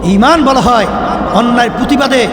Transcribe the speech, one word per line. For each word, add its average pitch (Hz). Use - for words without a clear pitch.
ঈমান 247
বলা 262
হয় 220
অন্যায় 240
প্রতিবাদে 254